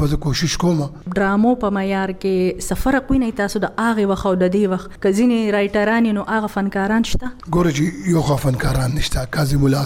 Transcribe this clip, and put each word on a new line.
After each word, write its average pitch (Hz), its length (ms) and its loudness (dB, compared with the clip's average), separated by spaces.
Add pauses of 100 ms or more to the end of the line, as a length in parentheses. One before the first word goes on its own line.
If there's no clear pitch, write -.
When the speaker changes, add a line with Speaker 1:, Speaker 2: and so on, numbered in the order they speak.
Speaker 1:
به 147 60 2
زه 147 180 0
کوشش 147 320 -2
کوم. 175 220 2 (360)
Speaker 2:
ډرامو 208 360 2 (120)
په 208 140 0
معیار 190 320 -2 (120)
کې 185 460 0
څه 190 60 -4 (100)
فرق 262 280 0
وینئ 262 280 2
تاسو 202 200 -2
د 190 60 0
هغې 220 460 0
وخت 185 140 -2
او 190 100 2
د 180 160 2
دې 202 220 2
وخت؟ 180 140 -6 (140)
که 196 100 4
ځینې 226 440 2
رایټران 208 500 2
یې، 214 120 2
نو 202 60 -4
هغه 214 240 -2
فنکاران 202 560 0
شته؟ - 280 0 (200)
Speaker 1:
ګوره 170 260 2
چې 151 60 0 (300)
یو 160 80 4
خوا 143 220 0
فنکاران 127 520 0
نشته، 135 300 0
قاضي 143 380 0
ملا 139 220 2